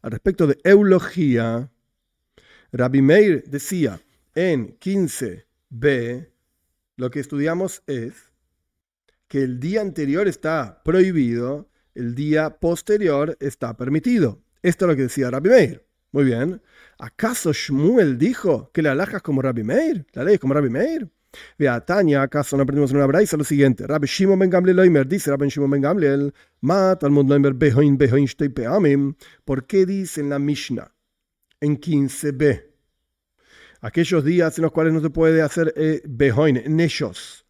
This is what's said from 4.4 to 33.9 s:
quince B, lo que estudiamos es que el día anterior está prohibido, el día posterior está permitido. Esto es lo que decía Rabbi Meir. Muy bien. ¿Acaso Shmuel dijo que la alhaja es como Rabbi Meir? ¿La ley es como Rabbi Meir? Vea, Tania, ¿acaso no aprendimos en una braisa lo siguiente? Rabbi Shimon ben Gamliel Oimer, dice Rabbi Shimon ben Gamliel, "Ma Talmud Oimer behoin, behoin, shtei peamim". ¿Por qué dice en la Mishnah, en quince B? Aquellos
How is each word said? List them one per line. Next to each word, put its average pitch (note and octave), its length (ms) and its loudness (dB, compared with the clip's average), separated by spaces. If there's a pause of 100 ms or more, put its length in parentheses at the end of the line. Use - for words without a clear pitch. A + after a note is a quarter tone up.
quince C#3+ 680 -4 (220)
B, B2 640 -4 (640)
lo - 140 -6
que D3 100 -8
estudiamos D#3+ 680 -6
es B2 260 -8 (1120)
que C#3 160 -2
el B2 160 -6
día F#3+ 220 -4
anterior E3 460 -4
está D#3 560 -6
prohibido, D3 880 0 (240)
el A#2+ 220 -8
día D3+ 360 -2
posterior E3 920 -2
está B2 340 -8
permitido. D3+ 680 -2 (220)
Esto F3+ 220 0
es E3+ 40 2
lo D3+ 60 2
que C3+ 80 -2
decía B2 260 -4
Rabbi C#3 200 -2
Meir. A3+ 360 4 (280)
Muy C#3+ 100 2
bien. C3+ 380 -2 (360)
¿Acaso A3 540 -4
Shmuel D3 680 2
dijo E3 560 -2
que E3 80 -2
la D3 120 0
alhaja F#3+ 240 -4
es - 60 -10
como C3+ 180 -2
Rabbi A#2+ 220 -4
Meir? A3 500 -2
¿La B2+ 100 -8
ley G3 120 4
es - 40 -4
como C3+ 140 -2
Rabbi C#3+ 160 0
Meir? A#3 400 -4 (500)
Vea, B2+ 200 0
Tania, D#3 440 2
¿acaso C#3 340 -4
no C#3 60 2
aprendimos C#3 260 0
en C3+ 80 0
una C#3 80 4
braisa E3 320 2
lo D3+ 60 -2
siguiente? C#3 420 2
Rabbi C#3+ 220 -2
Shimon F#3+ 320 2
ben F#3+ 100 2
Gamliel F#3 300 2
Oimer, D#3 280 4
dice E3 220 -4
Rabbi C#3 180 0
Shimon C#3 220 -2
ben C#3+ 120 0
Gamliel, C#3+ 520 0 (280)
"Ma F#3 360 2
Talmud C#3+ 340 2
Oimer C#3+ 220 4
behoin, C#3 460 4
behoin, C#3 260 2
shtei C#3 240 -4
peamim". C#3 640 0 (320)
¿Por C3 220 -6
qué F#3+ 180 2
dice F#3 360 -6
en C#3+ 80 -4
la C#3+ 100 -4
Mishnah, C#3 520 -6 (680)
en D3 160 0
quince C#3+ 540 -4
B? C3+ 360 0 (1120)
Aquellos D#3 440 -2